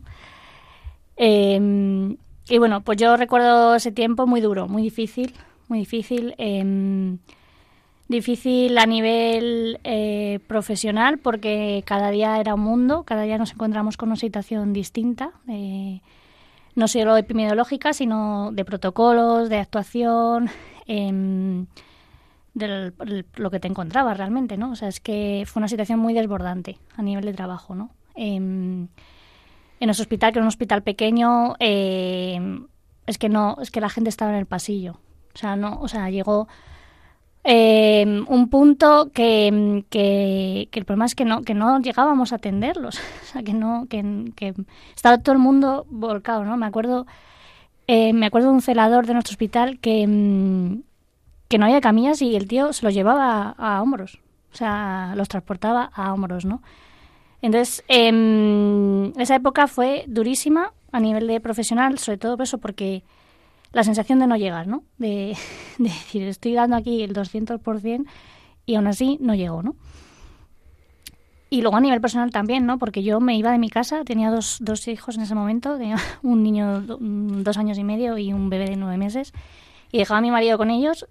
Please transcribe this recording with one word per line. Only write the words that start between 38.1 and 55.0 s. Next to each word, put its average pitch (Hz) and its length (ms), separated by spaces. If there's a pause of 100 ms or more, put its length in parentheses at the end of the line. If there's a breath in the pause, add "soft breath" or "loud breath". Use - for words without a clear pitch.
un 247 220
punto 294 640
que, 220 340
em, 208 360
que, 196 880
que - 80
el 185 60
problema 208 200
es 247 100
que 262 100
no, 226 180
que 226 100
no 226 260
llegábamos 254 540
a 226 40
atenderlos. 233 600
<laughs> - 240
O - 80
sea, 254 120
que 208 100
no, 233 360
que, 208 460
que 190 180 (420 soft breath)
estaba 240 240
todo 269 140
el 269 60
mundo 269 500
volcado, 220 560
¿no? 220 120
Me 233 80
acuerdo, 240 400 (840 soft breath)
eh, 226 260
me 226 140
acuerdo 240 220
de 262 60
un 254 60
celador 233 440
de 233 80
nuestro 240 200
hospital 240 460
que, 220 240
em, 196 800 (640)
que 226 80
no 208 80
había 262 160
camillas 254 400
y 240 140
el 196 120
tío 269 260
se - 120
los 202 80
llevaba 214 640
a, 208 200
a 196 40
hombros. 220 380 (340)
O - 20
sea, 196 600